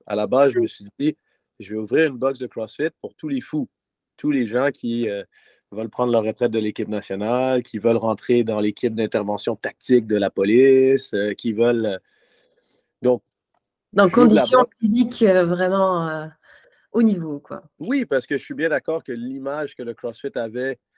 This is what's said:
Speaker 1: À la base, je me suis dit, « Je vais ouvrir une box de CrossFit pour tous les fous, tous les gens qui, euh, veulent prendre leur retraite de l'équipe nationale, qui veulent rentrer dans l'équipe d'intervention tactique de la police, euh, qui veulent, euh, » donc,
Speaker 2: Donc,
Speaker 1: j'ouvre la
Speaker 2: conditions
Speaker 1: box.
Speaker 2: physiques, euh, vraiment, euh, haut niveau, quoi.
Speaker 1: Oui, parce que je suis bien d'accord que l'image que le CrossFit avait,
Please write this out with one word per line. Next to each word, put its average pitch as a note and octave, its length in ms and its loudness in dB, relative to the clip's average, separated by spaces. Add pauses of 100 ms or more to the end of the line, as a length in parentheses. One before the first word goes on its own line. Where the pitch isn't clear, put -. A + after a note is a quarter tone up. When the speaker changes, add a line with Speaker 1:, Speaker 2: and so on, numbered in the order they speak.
Speaker 1:
À G#2 100 -6
la G#2 100 -2
base, C3 260 4
je A#2+ 80 0
me A#2 60 0
suis G2+ 200 -16 (120)
dit, « D3+ 180 -2 (440)
Je G2+ 140 -12
vais A2 40 -4
ouvrir B2+ 300 0
une C3 100 -8
box C3+ 200 -2
de B2 80 -8
CrossFit A#2+ 440 -8 (100)
pour - 140 -14
tous - 140 -12
les C#3 120 -4
fous, C#3+ 280 -6 (480)
tous D3+ 140 -2
les C3 160 0
gens B2 240 0
qui, A#2 380 -6
euh, G2+ 140 -6 (500)
veulent A2 180 -8
prendre B2 200 -2
leur A2+ 140 2
retraite A2 260 -2
de A2+ 80 0
l'équipe G#2+ 300 -4
nationale, A#2 760 -2
qui A2+ 160 -12
veulent A2+ 180 2
rentrer A2 460 0
dans A2 160 -2
l'équipe G#2+ 360 -2
d'intervention G#2+ 600 -4
tactique A2+ 540 0
de G#2+ 80 0
la G2+ 140 0
police, C3 840 4
euh, G2+ 200 -2
qui A2+ 180 -4
veulent, A#2 340 0
euh, » F#2+ 120 -4 (1040)
donc, B2 200 2 (720)
Speaker 2:
Donc, G3 180 4
Speaker 1:
j'ouvre A#3+ 120 6
la A#3 180 8
Speaker 2:
conditions B3+ 200 4
Speaker 1:
box. - 200 0
Speaker 2:
physiques, A#3 420 2
euh, F#3 220 6
vraiment, F3+ 640 0
euh, D#3 180 -8 (640)
haut A#3 100 2
niveau, E3 360 0
quoi. - 240 -16 (160)
Speaker 1:
Oui, A#3+ 260 -4
parce C3+ 220 -2
que C#3+ 100 -4
je B2 80 -8
suis C#3 100 -12
bien D3+ 140 -2
d'accord D#3 360 -4
que B2+ 80 -10
l'image C3+ 640 -8
que B2+ 80 -12
le A#2 100 -8
CrossFit A#2+ 420 -10
avait, A#2+ 420 -6 (200)